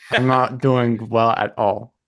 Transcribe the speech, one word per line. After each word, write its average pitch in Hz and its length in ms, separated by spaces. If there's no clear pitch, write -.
I'm 127 160
not 131 340
doing 117 480
well 113 220
at 110 280
all. 107 360